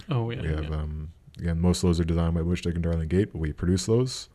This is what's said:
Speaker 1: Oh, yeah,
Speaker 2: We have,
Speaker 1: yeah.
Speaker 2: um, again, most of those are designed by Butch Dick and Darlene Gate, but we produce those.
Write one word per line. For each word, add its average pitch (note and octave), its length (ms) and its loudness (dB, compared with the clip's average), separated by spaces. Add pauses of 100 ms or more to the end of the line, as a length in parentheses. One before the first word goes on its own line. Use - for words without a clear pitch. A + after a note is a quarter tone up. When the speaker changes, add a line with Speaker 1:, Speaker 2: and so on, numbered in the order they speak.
Speaker 1:
Oh, A#2 220 -2
yeah, B2+ 120 -6
Speaker 2:
We D#2 60 -2
have, D2+ 220 -2
Speaker 1:
yeah. D#2 60 -2
Speaker 2:
um, D#2 340 -6 (280)
again, E2 220 0
most F2 220 4
of F#2 60 4
those E2+ 120 4
are E2+ 40 2
designed E2 300 2
by E2 80 0
Butch F2 200 0
Dick E2+ 120 0
and E2+ 100 0
Darlene E2 240 0
Gate, F#2+ 240 2
but E2 60 -8
we D#2 140 -2
produce F#2 340 0
those. B2 480 0